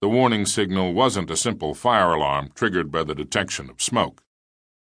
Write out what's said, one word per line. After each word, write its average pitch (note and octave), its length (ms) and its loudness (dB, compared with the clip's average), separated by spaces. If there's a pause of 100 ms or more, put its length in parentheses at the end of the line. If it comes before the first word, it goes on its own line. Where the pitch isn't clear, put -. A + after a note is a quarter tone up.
the G2+ 80 0
warning A#2 380 2
signal F#2+ 460 0
wasn't F#2+ 380 2
a D#2+ 60 -4
simple D#2+ 380 -2
fire G2+ 380 2
alarm C#2+ 420 0
triggered F2+ 380 -2
by E2 100 0
the D#2 120 -4
detection D2 540 -4
of - 140 -10
smoke. G2+ 400 -2 (640)